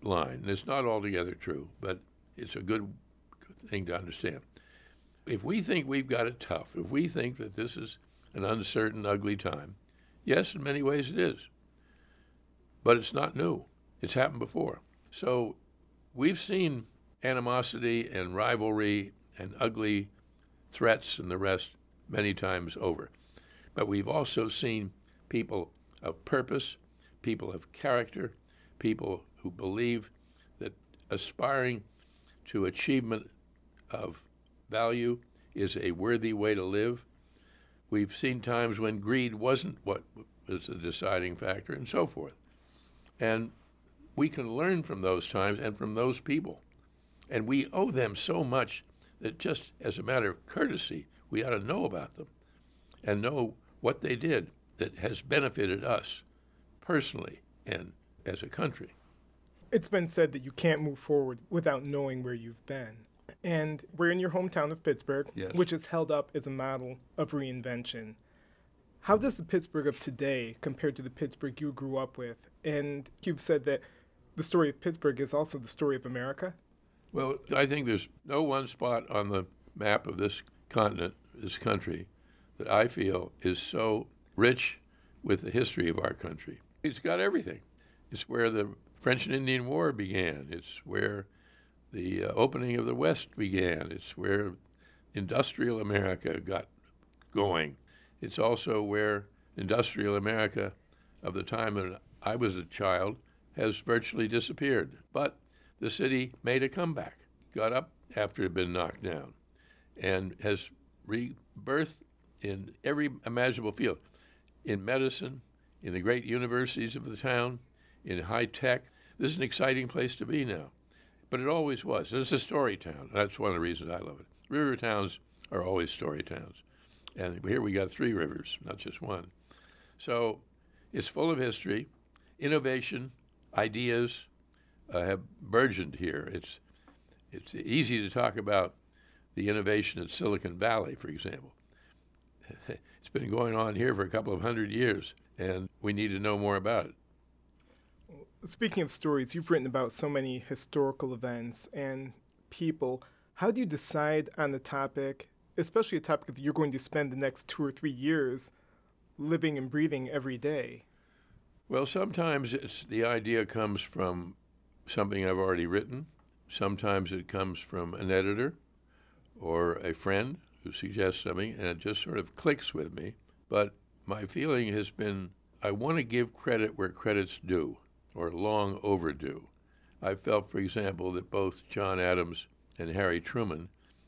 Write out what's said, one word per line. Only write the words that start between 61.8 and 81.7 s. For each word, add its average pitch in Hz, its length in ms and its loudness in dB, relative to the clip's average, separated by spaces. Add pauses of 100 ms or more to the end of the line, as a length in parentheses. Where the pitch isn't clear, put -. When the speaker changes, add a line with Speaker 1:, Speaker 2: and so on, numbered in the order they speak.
Speaker 2:
knowing 139 380 -2
where 123 120 -4
you've 117 320 -12
been. 120 300 -8 (480)
And 156 380 0 (140)
we're 170 140 6
in 180 80 4
your 185 120 2
hometown 175 420 0
of 160 100 -8
Pittsburgh, 143 520 0
Speaker 1:
Yes. - 200 -4
Speaker 2:
which 170 180 4
is 160 140 -4
held 160 240 0
up 147 240 2
as 143 140 -4
a - 20 -4
model 131 460 -4 (200)
of - 140 0
reinvention. 123 840 -4 (880)
How 208 140 6
does 233 200 0
the 165 80 -10
Pittsburgh 160 420 0
of 143 140 2
today 127 600 -2
compare 147 320 -2
to 135 80 -12
the 127 80 -10
Pittsburgh 135 520 -6
you 143 120 -2
grew 135 240 -6
up 131 220 -4
with? 120 180 -8 (280)
And 143 440 -2 (140)
you've 160 180 -2
said 147 240 2
that 139 160 2 (560)
the 156 60 -2
story 160 260 4
of - 120 -4
Pittsburgh 156 400 0
is 135 120 -2
also 151 260 0
the 113 100 -12
story 143 280 0
of - 80 -8
America. 127 500 -6 (580)
Speaker 1:
Well, 135 260 0 (160)
I 139 120 6
think 139 200 0
there's 107 220 2 (160)
no 143 180 2
one 135 260 2
spot 120 420 0
on 104 180 2
the 95 180 2 (280)
map 104 320 4
of 85 100 -4
this 101 260 0 (260)
continent, 101 460 4 (200)
this - 240 -8
country, 92 480 0 (520)